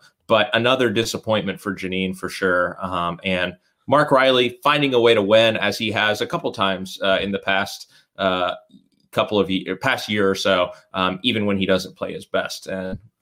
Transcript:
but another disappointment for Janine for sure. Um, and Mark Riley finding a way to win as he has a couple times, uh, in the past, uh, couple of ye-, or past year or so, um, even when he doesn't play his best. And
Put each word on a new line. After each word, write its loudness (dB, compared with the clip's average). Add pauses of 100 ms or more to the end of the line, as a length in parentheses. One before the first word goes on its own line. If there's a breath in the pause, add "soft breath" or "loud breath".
(260 soft breath)
but 2
another 2
disappointment -2
for -6
Janine -4
for -10
sure. 0
Um, -4
and -2 (320)
Mark 2
Riley 4
finding 2
a 4
way 8
to 4
win 4
as -2
he -2
has 0
a -2
couple -4
times, -2
uh, 2
in -4
the -4
past, -4 (280 soft breath)
uh, 0 (560)
couple 0
of 2
ye-, -2
or -4
past -4
year 0
or 2
so, 0 (200 loud breath)
um, -2
even 0
when 0
he -2
doesn't -2
play -10
his -14
best. -6
And -8 (240)